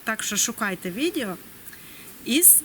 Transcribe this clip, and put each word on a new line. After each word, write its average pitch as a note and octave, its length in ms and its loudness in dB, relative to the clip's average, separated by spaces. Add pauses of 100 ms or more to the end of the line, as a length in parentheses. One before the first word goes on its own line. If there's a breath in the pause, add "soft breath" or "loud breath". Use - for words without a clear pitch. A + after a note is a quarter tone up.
Так A3 200 -4
що G#3 140 -4
шукайте G3 540 -2
відео B3 440 -2 (880 loud breath)
із C#4+ 400 6